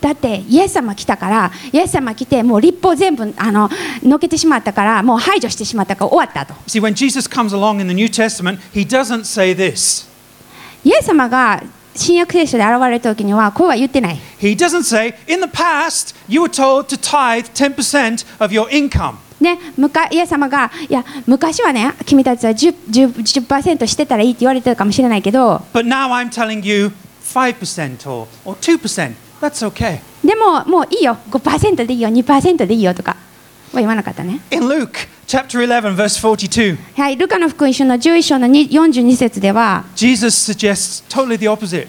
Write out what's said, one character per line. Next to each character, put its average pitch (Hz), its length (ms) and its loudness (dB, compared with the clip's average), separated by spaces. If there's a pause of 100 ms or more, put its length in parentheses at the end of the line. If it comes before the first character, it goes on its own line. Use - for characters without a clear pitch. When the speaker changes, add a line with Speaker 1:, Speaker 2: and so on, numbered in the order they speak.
Speaker 1:
だ 285 80 0
っ 294 60 -2
て、 220 340 -4
イ 240 80 4
エ 359 100 4
ス - 60 -6
様 233 220 -4
来 - 100 -12
た 214 100 -2
か 190 140 -6
ら、 208 220 0 (200)
イ 269 60 2
エ 359 100 2
ス - 40 -8
様 247 240 -4
来 254 100 -8
て、 247 160 0
も 233 140 2
う 214 60 4
律 349 200 4
法 359 140 2
全 349 180 2
部、 220 240 -6
あ 214 140 -2
の、 208 180 2 (340)
の 277 140 6
け 339 100 0
て 320 80 -2
し 320 120 0
ま 294 100 2
っ 220 60 -4
た 202 100 -4
か 202 100 0
ら、 208 200 2
も 240 120 4
う 233 40 0
排 370 200 0
除 240 80 -4
し 190 60 -4
て - 100 -10
し 208 120 -8
ま 208 80 0
っ - 20 -2
た 196 100 -4
か - 100 -2
ら、 - 40 -2
終 - 80 4
わ 320 80 4
っ - 80 -14
た 143 100 -6
と。 - 120 -14 (120)
Speaker 2:
See, 220 140 -2
when 208 140 0
Jesus 262 340 -2
comes 214 240 -2
along 202 260 0
in 190 80 -2
the 180 60 -2
New 202 140 0
Testament, 214 500 -2 (160)
he 202 100 0
doesn't 226 420 -2
say 185 280 0
this. 175 540 -2 (760)
Speaker 1:
イ 285 80 6
エ 554 120 4
ス - 60 -4
様 285 200 2
が 233 320 2 (320)
新 - 220 0
約 349 180 0
聖 330 140 2
書 247 100 -2
で 220 60 4
現 240 260 2
れ 240 100 0
た 240 100 -2
時 214 140 -4
に 202 120 0
は、 214 160 2
こ 320 140 2
う - 20 2
は 302 80 2
言 254 120 0
っ 262 40 -4
て 269 100 2
な 190 80 -2
い。 160 100 -8 (200)
Speaker 2:
He 208 180 0
doesn't 339 240 2
say, 226 320 -2 (140)
"In 339 120 -2
the 381 60 -2
past, 320 680 -4 (120)
you 254 140 2
were 339 80 0
told 269 380 0
to 269 120 -6
tithe 240 540 -2
ten 277 220 0
percent 240 500 -2 (140)
of 208 120 0
your 214 180 0
income." 220 480 -2 (220)
Speaker 1:
ね、 339 200 2 (180)
む 277 100 2
か-、 320 220 0
イ 311 80 -2
エ 349 80 2
ス - 60 -6
様 285 180 0
が、 262 220 -2 (180)
「い - 20 0
や、 254 140 -2 (220)
昔 285 340 2
は 349 100 2
ね、 254 220 0 (140)
君 269 160 6
た 254 120 2
ち 240 120 -2
は 220 80 2
十、 285 180 2 (160)
十、 254 180 4 (120)
十 240 240 0
パ 269 140 -2
ー 277 40 -2
セ 330 140 0
ン - 20 -6
ト 240 80 -2
し - 80 -4
て 294 140 -2
た 240 100 0
ら 208 60 2
い 247 60 4
い - 20 0
っ - 20 0
て 226 60 -8
言 247 80 2
わ 262 60 4
れ 254 80 -2
て 247 100 0
た 196 40 0
か - 80 -2
も 202 80 2
し 202 80 -2
れ 262 80 4
な 220 100 2
い 190 40 -2
け 196 100 -2
ど、 233 300 2 (120)
Speaker 2:
But 233 120 0
now 262 220 0
I'm 247 240 -2
telling 220 340 -4
you 202 260 0 (320)
five 254 360 -2
percent 143 500 -8
or, 117 180 -8 (180)
or 196 140 -12
two 330 200 0
percent. 160 340 -6 (280)
That's 285 300 -4
okay. 202 300 -4 (220)
Speaker 1:
で 359 120 4
も、 403 300 2
も 330 160 2
う - 100 -2
い 427 100 -4
い - 20 2
よ。 233 140 0 (140)
五 269 80 -2
パ 302 140 -2
ー 311 60 0
セ 415 120 2
ン 349 40 2
ト 240 80 -2
で 240 120 -2
い - 20 -4
い 233 40 -2
よ。 226 80 0
二 233 140 2
パ 285 120 4
ー 277 80 4
セ 370 80 4
ン 339 60 2
ト 247 100 0
で 214 80 2
い - 20 0
い 220 60 2
よ」 180 100 2
と 180 80 -8
か - 140 -4 (580)
は 262 60 -2
言 214 80 2
わ 226 80 0
な 208 80 -4
か 190 80 -8
っ - 20 -10
た 156 100 -10
ね。 208 160 -6 (120)
Speaker 2:
In 277 160 -2
Luke 277 400 -4 (200)
chapter 262 360 -2
eleven, 233 320 0
verse 208 260 0
forty-two, 214 560 0 (180)
Speaker 1:
は 285 140 0
い、 269 80 -4
ル 359 100 0
カ 381 120 0
の 330 100 2
福 285 140 -2
音 269 100 4
書 277 100 0
の 254 140 2
十 330 180 2
一 339 60 4
章 302 160 2
の 254 80 2
二、 277 260 4
四 311 200 6
十 247 100 2
二 247 140 4
節 226 260 0
で 196 100 2
は、 214 340 0 (100)
Speaker 2:
Jesus 233 560 0
suggests 202 580 -4
totally 240 300 -2
the 214 80 0
opposite. 208 420 -4